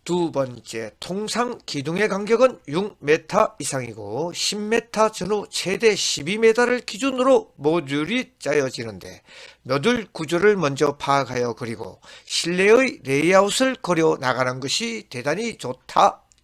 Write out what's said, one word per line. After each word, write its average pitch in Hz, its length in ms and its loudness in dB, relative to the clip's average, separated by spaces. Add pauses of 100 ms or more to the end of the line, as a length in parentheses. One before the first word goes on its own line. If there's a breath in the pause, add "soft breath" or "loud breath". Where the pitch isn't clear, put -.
두 170 300 -2
번째, 117 640 -6
통상 214 680 -6
기둥의 165 420 -2
간격은 214 600 2
육 185 320 -4
미터 165 600 2
이상이고 120 720 -6
십 - 260 -4
미터 214 540 0
전후 190 380 -4
최대 196 440 0
십이 175 440 -2
미터를 233 420 4
기준으로 254 760 2
모듈이 156 840 -2
짜여지는데 117 840 -4 (400 loud breath)
모듈 180 500 0
구조를 170 440 2
먼저 147 400 0
파악하여 127 560 -2
그리고 110 480 -10 (240 loud breath)
실내의 202 800 2
레이아웃을 190 760 2
그려 160 360 2
나가는 127 400 0
것이 214 520 -6
대단히 160 480 -6
좋다. - 640 0 (200)